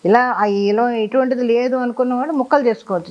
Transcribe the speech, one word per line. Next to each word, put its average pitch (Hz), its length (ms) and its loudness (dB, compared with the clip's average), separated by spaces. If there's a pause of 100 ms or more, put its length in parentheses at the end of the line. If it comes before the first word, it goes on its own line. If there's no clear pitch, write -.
ఇలా 226 140 6 (200)
ఆ, 214 40 2 (240)
ఇలా 226 160 2 (180)
ఎటువంటిది 247 480 0
లేదు 247 320 0
అనుకున్న 247 360 -2
వాళ్ళు 302 200 -4
ముక్కలు 277 300 2
చేసుకోవచ్చు, 190 420 -4